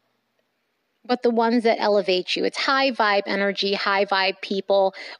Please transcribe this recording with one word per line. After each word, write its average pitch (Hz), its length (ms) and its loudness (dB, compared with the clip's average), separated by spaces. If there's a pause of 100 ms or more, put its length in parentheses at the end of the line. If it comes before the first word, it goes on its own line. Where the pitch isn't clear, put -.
(1040)
but 247 160 -2
the 240 80 2
ones 226 360 2
that 226 160 2
elevate 190 560 0
you. 180 80 0
It's - 140 -4
high 269 300 0
vibe 208 360 2
energy, 196 480 -2
high 196 320 0
vibe 190 360 0
people, 196 540 0 (240)